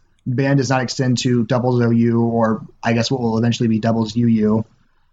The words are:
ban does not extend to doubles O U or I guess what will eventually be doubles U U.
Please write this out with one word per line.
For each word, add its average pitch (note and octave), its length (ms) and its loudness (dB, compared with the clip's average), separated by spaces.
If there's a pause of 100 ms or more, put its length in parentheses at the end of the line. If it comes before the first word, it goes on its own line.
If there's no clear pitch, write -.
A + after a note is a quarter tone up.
(260)
ban C3+ 320 0
does C3 120 0
not C3 120 0
extend B2+ 360 -2
to B2 260 0
doubles B2 360 0
O A#2 100 2
U A#2 320 2
or A#2 420 0 (180)
I A#2 100 0
guess A#2 180 0
what C3+ 100 -2
will A2+ 180 -2
eventually A#2 300 0
be A2 120 0
doubles A2+ 340 -2
U A#2+ 140 2
U. A2 360 0 (480)